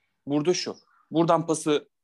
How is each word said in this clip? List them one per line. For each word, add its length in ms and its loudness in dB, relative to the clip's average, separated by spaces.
burada 280 0
şu. 220 -6
Buradan 360 2
pası 420 -2